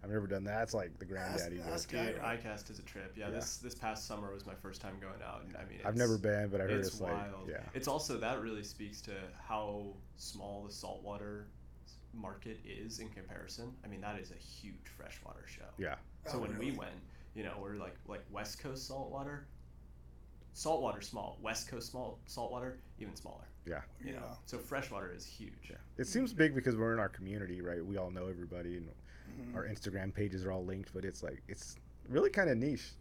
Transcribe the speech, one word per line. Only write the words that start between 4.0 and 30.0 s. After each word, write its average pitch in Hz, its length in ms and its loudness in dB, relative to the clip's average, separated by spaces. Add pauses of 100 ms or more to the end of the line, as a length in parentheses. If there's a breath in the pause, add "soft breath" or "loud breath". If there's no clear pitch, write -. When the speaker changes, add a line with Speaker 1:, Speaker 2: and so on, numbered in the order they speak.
Speaker 3:
summer 104 260 -2
was 101 120 -6
my 95 100 -8
first 92 240 -8
time 98 220 -6
going 95 200 -6
out, - 240 -6
and - 120 -8
I 90 80 -6
mean, 98 180 -8
Speaker 1:
I've 101 80 6
Speaker 3:
it's, 113 80 6
Speaker 1:
never 113 180 10
been, 104 300 8
but 95 140 6
I 95 40 6
heard 101 60 6
Speaker 3:
it's 101 160 6
Speaker 1:
it's, 104 140 0
like, 90 100 4
Speaker 3:
wild. 101 380 -2
Speaker 1:
yeah. 78 140 -2 (100)
Speaker 3:
It's 131 160 2
also, 143 280 2
that 117 240 4
really 107 220 -2
speaks 104 380 -6
to 110 100 -8 (340)
how 104 420 2 (280)
small 101 500 -6
the 101 60 -6
saltwater 101 760 -6 (380)
s-, - 100 -14 (180)
market 110 520 -6
is 107 340 -6
in 110 100 -4
comparison. 104 640 -8 (100)
I 104 60 -10
mean, 98 100 -6
that 101 180 -2
is 85 140 -8
a 87 40 -10
huge - 600 -12
freshwater - 500 -10
show. - 200 -10 (120)
Speaker 1:
Yeah. 85 180 0 (320)
Speaker 3:
So 139 100 0
Speaker 2:
Oh, 120 60 2
Speaker 3:
when 104 140 0
we 120 100 2
Speaker 2:
really? 131 100 2
Speaker 3:
went, 92 140 -4 (440 loud breath)
you 107 80 -4
know, 92 180 -2
we're 101 140 -4
like, 92 200 -4 (120)
like, 101 240 -6
West 101 320 -4
Coast 131 240 -4
saltwater, 139 600 -4 (1040)
saltwater 127 480 4
small, - 400 -4
West 110 280 0
Coast 120 220 -4
small, 123 340 -4
saltwater 123 540 -2 (200 loud breath)
even 98 180 -6
smaller. - 320 -10 (160)
Speaker 1:
Yeah. 82 160 -2 (200)
Speaker 3:
You 135 120 -4
know, 123 160 -4
Speaker 2:
Yeah. 123 60 -6 (100)
Speaker 3:
so 123 140 -4
freshwater 101 520 -2
is 87 140 -8
huge. - 440 -10
Speaker 1:
Yeah. - 60 -8 (220)
It 131 100 4
seems 240 260 4
big 156 220 10
because 120 220 6
we're 113 160 8
in 113 60 6
our 98 100 6
community, 95 520 -2
right? 87 240 2
We 98 120 2
all 92 140 2
know 92 160 0
everybody, 87 500 -2
and 82 100 -2 (520 loud breath)
Speaker 2:
Mm-hmm. 120 160 -4
Speaker 1:
our 92 120 0
Instagram 98 440 0